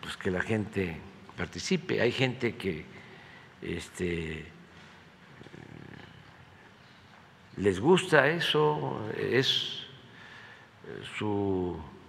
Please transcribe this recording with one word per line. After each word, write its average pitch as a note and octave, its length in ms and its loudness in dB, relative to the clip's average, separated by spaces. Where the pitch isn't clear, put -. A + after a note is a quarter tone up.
pues - 160 -8
que - 120 -2
la F2+ 120 2
gente G2 580 0
participe. G#2 640 0
Hay A#2+ 100 6
gente A#2+ 440 0
que, E2+ 300 -4
este, E2 920 -4
les F#2 240 4
gusta D#3 480 8
eso, D3+ 880 2
es - 680 2
su F#2+ 640 0